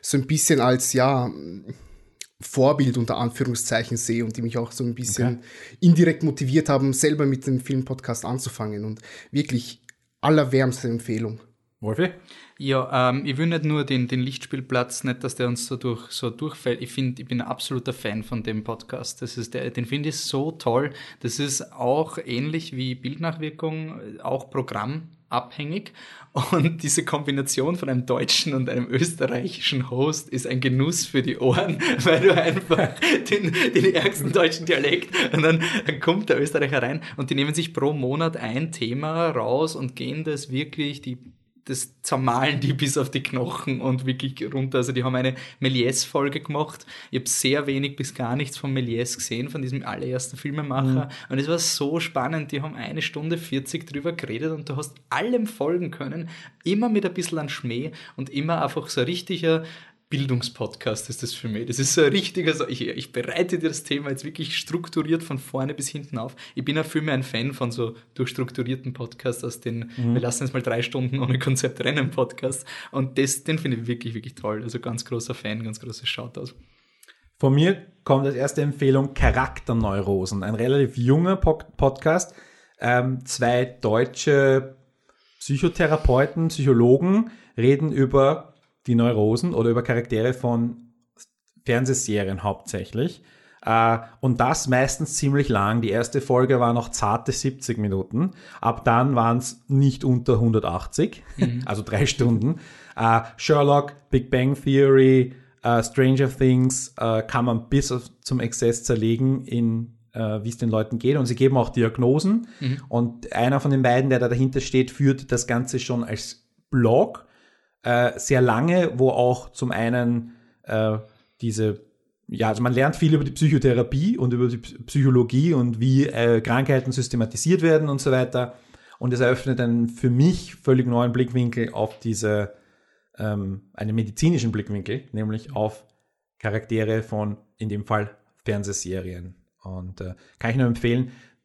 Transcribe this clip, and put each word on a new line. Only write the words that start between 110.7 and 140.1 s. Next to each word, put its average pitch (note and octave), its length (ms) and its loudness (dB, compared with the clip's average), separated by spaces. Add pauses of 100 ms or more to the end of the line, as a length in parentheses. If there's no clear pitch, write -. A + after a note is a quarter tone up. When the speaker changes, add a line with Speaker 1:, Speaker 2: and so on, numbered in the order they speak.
Speaker 2:
geht. C3+ 160 2
Und C3+ 100 2
sie A#2 100 -2
geben C3 200 4
auch A#2+ 140 2
Diagnosen. C3+ 800 2 (100)
Speaker 3:
Mhm. C3+ 300 -4
Speaker 2:
Und A#2+ 420 -2
einer C3+ 300 2
von C#3+ 100 2
den C3+ 100 4
beiden, B2+ 280 4
der B2+ 100 4
da B2 80 2
dahinter C3 320 2
steht, C3 320 2
führt C3+ 400 2
das A#2+ 160 -2
Ganze B2 320 -2
schon A#2+ 240 -4
als - 460 -10 (200)
Blog, C3 560 4 (600)
äh, A#2+ 320 2
sehr C3 220 2
lange, D3+ 560 4
wo B2+ 140 4
auch B2 420 2
zum B2 220 -4
einen, A#2+ 640 0 (280)
äh, A2 360 0 (420)
diese, G#2+ 400 0 (480)
ja, A2 180 0
also A2 160 0
man B2 80 2
lernt C3+ 240 2
viel D#3 180 4
über C#3+ 120 4
die C#3 60 -6
Psychotherapie C#3 880 2
und B2 140 0
über A#2+ 160 2
die A#2+ 80 -2
P-, - 300 -12
Psychologie C3 680 4
und A#2+ 280 2
wie, C3 260 4
äh, A#2 320 4
Krankheiten C3 540 2
systematisiert A#2+ 680 0
werden D#3 280 6
und C3+ 100 0
so C#3+ 100 0
weiter. B2+ 440 0 (460)
Und B2+ 140 0
es A#2+ 60 0
eröffnet B2+ 400 2
einen A#2 300 2
für B2 200 0
mich D3+ 460 4
völlig B2+ 320 4
neuen A#2+ 240 2
Blickwinkel A#2+ 640 0
auf A2 260 -4
diese, G#2 540 0 (640)
ähm, G2+ 460 -4 (100)
einen G#2+ 220 -4
medizinischen A#2 580 2
Blickwinkel, G#2 580 -4
nämlich A2 420 -6
auf G#2+ 300 -4 (560)
Charaktere A2 640 -2
von, G#2+ 320 -4 (220)
in A2 100 -6
dem G#2 180 -4
Fall, G#2 300 -4 (300)
Fernsehserien. F#2 920 -6 (260)
Und, F#2 380 -12
äh, F#2 140 -10 (260)